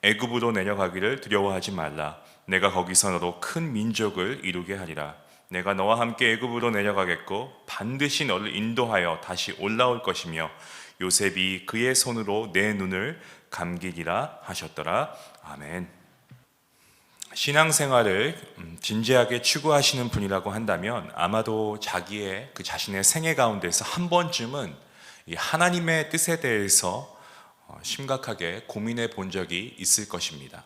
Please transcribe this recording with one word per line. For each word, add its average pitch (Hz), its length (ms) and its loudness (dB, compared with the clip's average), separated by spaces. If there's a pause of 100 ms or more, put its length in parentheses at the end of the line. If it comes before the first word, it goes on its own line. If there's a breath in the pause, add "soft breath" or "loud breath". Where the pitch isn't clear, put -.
애굽으로 117 480 4
내려가기를 98 680 0
두려워하지 98 500 2
말라. 76 500 -6 (240 loud breath)
내가 95 260 4
거기서 90 380 2
너로 87 300 -2
큰 165 340 -4
민족을 107 680 -2
이루게 90 320 -4
하리라. 76 400 -8 (320 loud breath)
내가 92 260 0
너와 104 260 4
함께 117 340 2
애굽으로 120 360 0
내려가겠고, 101 960 -2
반드시 135 600 -2
너를 104 300 0
인도하여 107 680 2
다시 - 300 -6
올라올 113 500 2
것이며, 80 480 -4 (500 loud breath)
요셉이 92 640 0
그의 123 300 0
손으로 110 580 0
내 107 200 4
눈을 98 460 -2 (300 loud breath)
감기리라.' 87 960 -4
하셨더라." 85 720 -4 (260 loud breath)
아멘. 78 480 -10 (1400 soft breath)
신앙생활을, 143 1040 4 (180)
음, 85 240 -14
진지하게 117 600 4
추구하시는 139 680 2
분이라고 101 420 0
한다면, 101 640 -2
아마도 107 640 0
자기의, 98 720 -6
그 - 80 -12
자신의 - 420 -4
생애 160 300 4
가운데서 107 520 2
한 175 240 -2
번쯤은 139 680 0 (500 loud breath)
이 82 100 -8
하나님의 165 760 2
뜻에 165 300 0
대해서, 104 760 2 (500 loud breath)
어, - 140 -18
심각하게 123 840 -4
고민해 117 440 -4
본 95 200 -8
적이 90 480 -6
있을 104 300 0
것입니다. 73 560 -8